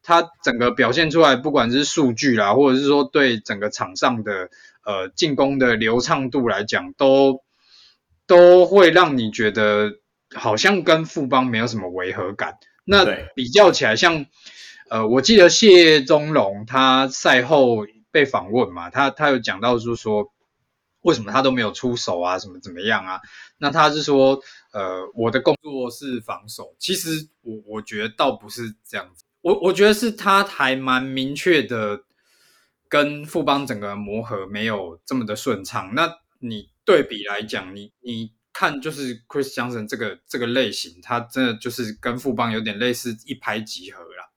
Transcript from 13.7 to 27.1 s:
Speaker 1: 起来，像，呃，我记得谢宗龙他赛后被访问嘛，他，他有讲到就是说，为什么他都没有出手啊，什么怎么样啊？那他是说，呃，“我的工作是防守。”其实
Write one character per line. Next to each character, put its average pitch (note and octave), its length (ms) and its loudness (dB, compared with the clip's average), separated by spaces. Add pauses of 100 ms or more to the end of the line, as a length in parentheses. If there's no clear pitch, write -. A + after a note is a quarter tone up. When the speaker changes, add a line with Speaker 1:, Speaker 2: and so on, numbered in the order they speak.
Speaker 1:
起 D#3+ 140 -2
来， A2 100 2
像， D#3+ 300 0 (640)
呃， A2+ 180 -2
我 A#2+ 140 4
记 A3+ 160 4
得 F3 140 10
谢 E3+ 500 8
宗 D3+ 320 0
龙 G#2 320 0
他 C3 420 2
赛 C3 360 2
后 B2 440 2 (240)
被 D3 140 2
访 G2 260 -4
问 A2 220 -2
嘛， E2+ 160 -14
他， C3+ 220 -2
他 D3+ 180 -2
有 C3 100 0
讲 G#2 220 -8
到 A#2+ 180 0
就 A#2 160 -6
是 A2+ 80 -12
说， G#2 300 -4 (680)
为 E3+ 120 2
什 A2+ 80 -4
么 G2 80 -12
他 C3 120 0
都 C3+ 80 2
没 B2+ 100 -2
有 G#2+ 100 -2
出 B2 240 -6
手 G2 240 -6
啊， F2+ 200 -2
什 F#2 100 -12
么 F2+ 120 -20
怎 F#2 120 -20
么 F2 80 -14
样 G#2 240 -2
啊？ F#2 160 -10 (380)
那 D3 120 -4
他 D3+ 200 2
是 D3+ 120 -6
说， C3+ 380 2 (320)
呃 F#2 420 -8
，“我 A2+ 160 -2
的 A#2+ 80 -2
工 C#3+ 220 2
作 C3+ 300 -10
是 B2 320 -12
防 G#2 260 -14
守。” - 320 -20
其 F#3 140 -6
实 D#3+ 340 -8 (140)